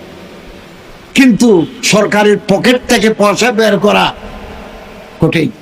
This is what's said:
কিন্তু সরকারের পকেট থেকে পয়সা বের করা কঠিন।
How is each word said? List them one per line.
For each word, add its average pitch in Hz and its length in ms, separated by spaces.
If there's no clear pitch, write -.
কিন্তু 214 520
সরকারের 208 540
পকেট 214 300
থেকে 220 300
পয়সা 208 340
বের 214 280
করা 190 340
কঠিন। 156 280